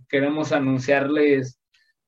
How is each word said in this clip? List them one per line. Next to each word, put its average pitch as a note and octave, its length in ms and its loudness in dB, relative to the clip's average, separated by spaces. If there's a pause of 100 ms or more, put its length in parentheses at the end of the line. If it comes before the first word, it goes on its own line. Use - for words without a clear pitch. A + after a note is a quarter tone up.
queremos C#3+ 420 -2
anunciarles, C#3 1080 0 (480)